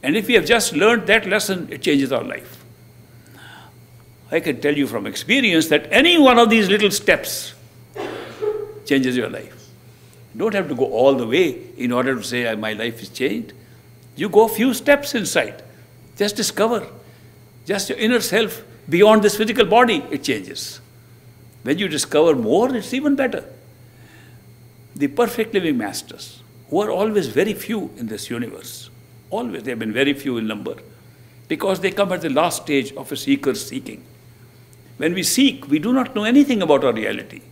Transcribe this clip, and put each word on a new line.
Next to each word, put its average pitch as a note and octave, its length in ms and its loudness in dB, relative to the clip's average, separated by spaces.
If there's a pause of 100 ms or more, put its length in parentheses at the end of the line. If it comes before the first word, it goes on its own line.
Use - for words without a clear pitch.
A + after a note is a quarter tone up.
And C#3+ 120 -2
if G#3+ 120 -2
we B3 80 0
have F3 100 4
just A3+ 280 2
learned G3 340 2
that A3 200 4
lesson, F#3+ 440 -2
it - 100 -14
changes C#3 300 2
our B2+ 120 -2
life. - 400 -14 (1700)
I D#3+ 80 0
can D#3+ 220 -4
tell D3 140 2
you C#3 120 0
from G#2 180 -6
experience F3 600 0
that D3 240 2
any E4 260 4
one C4 220 8
of A3+ 100 6
these G#3+ 200 4
little G3+ 220 2
steps - 640 -2 (1300)
changes C3 300 2
your A2 140 -2
life. - 400 -16 (640)
You A2+ 60 -14
don't G#3 160 -2
have F#3 140 -2
to C3 60 -4
go B2 100 2
all A#2 280 4
the A#2+ 140 -2
way D3 320 0 (180)
in B2 140 -2
order C3 240 0
to A2 80 -8
say, A#2+ 320 -4
"My G#2+ 180 -6
life A2+ 300 -8
is G2 60 -18
changed." G3+ 440 -6 (600)
You F#3+ 140 -4
go G#3 160 6
a A3+ 40 -4
few A#3 240 0
steps C#4+ 400 0
inside. D#3 480 -2 (560)
Just G#3 180 -2
discover. A3 520 -2 (800)
Just G3 240 -6
your - 100 -6
inner A3+ 200 2
self G#3 440 -2 (260)
beyond G#3 340 8
this G3+ 140 4
physical A3 280 2
body, G#3+ 460 4
it - 120 -6
changes. F#2+ 580 -6 (800)
When C#3 160 -2
you G3 100 -4
discover D3+ 480 2
more, E3 400 2
it's G#3+ 180 -6
even C#4+ 220 0
better. B3+ 280 -4 (1500)
The C#3+ 120 -2
perfect A3+ 460 -2
living E3+ 240 0
masters, - 640 -10 (280)
who E3 120 0
are G#3 80 -2
always G3+ 380 0
very F3 260 0
few G#3 440 -8
in A#2 100 -8
this G#2+ 220 -10
universe, - 600 -10 (400)
always, G#3+ 340 -6
they B2+ 80 -6
have A2+ 80 -6
been A2 140 -4
very C#3 200 2
few C#3 240 -4
in A2 100 -4
number, G#2+ 280 -8 (720)
because F#3 320 -2
they F#3 120 -2
come G3 200 0
at F3 100 -4
the D#3+ 80 -4
last D3+ 340 0
stage C#3 300 0
of - 180 -12
a C#3+ 40 -8
seeker's C#3 500 -2
seeking. - 380 -12 (920)
When D#3+ 160 -2
we F#3 100 -4
seek, - 460 2
we D3+ 100 2
do G#3+ 140 0
not C4 220 0
know G#3 80 -2
anything B3+ 380 4
about D3 220 4
our B2 100 2
reality. G#2+ 480 -6 (100)